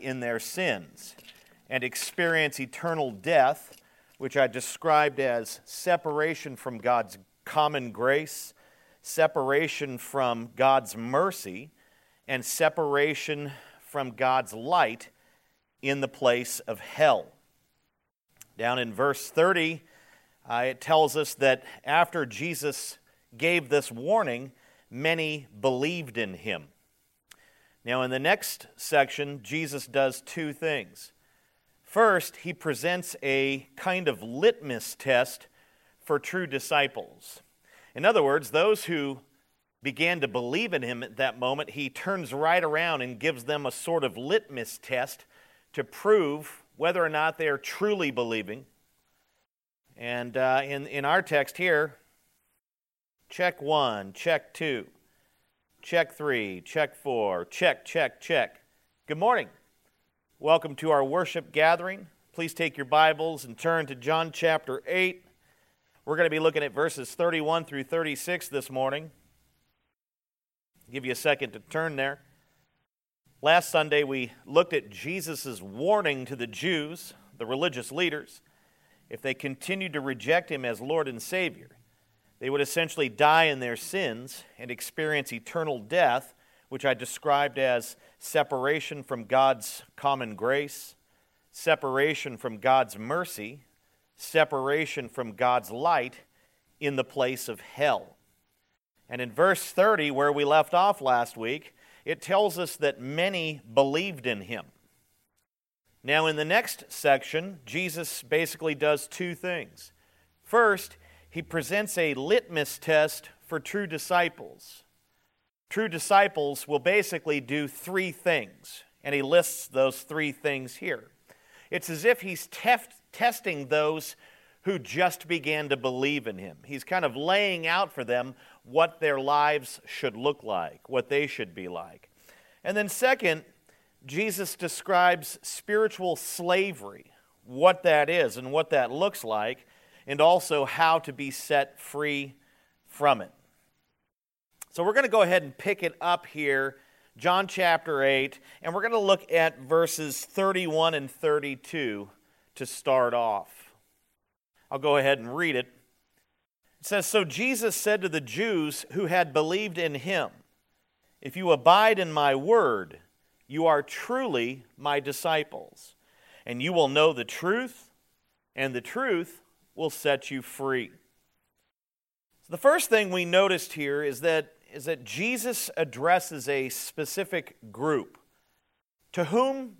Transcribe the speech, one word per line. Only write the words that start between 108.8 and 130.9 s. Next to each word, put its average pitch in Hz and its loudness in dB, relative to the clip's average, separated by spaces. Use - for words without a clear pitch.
two 180 -8
things. 165 -10
First, 214 2
he 165 -8
presents 165 -2
a 156 2
litmus 151 0
test 156 2
for 160 -8
true 196 -6
disciples. 160 -4
True 220 -2
disciples 165 2
will 147 0
basically 175 0
do 139 -4
three 185 -4
things, - -4
and 143 -2
he 143 2
lists 160 2
those 131 0
three 151 -4
things 135 -4
here. 131 -8
It's 170 -6
as 160 -6
if 240 4
he's 185 -10
tef-, 233 0
testing 185 -2
those 151 0
who 185 -2
just 175 -2
began 151 -2
to 135 2
believe 131 -2
in 98 -8
him. 87 -12
He's 139 -10
kind 180 0
of 120 -2
laying 180 0
out 175 0
for 131 -6
them 123 -2
what 165 0
their 147 0
lives 147 0
should 113 -6
look 143 -2
like, 90 -6
what 123 -2